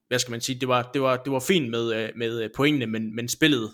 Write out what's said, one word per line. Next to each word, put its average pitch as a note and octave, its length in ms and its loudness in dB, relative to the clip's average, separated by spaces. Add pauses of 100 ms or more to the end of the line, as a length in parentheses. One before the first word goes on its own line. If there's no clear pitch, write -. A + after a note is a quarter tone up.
hvad B2 100 0
skal B2 120 -4
man A#2 100 -6
sige, B2+ 200 -6
det C3 80 0
var, B2 260 2
det C#3 80 2
var, C3 140 4
det C3 160 -6
var C3 80 0
fint D#3 300 2
med, A#2 240 0
øh, A2 220 -2
med, A#2 260 -2
øh, G#2+ 140 -4
pointene, C#3 300 2
men, A2 300 -4
men A#2+ 120 -4
spillet, B2 460 2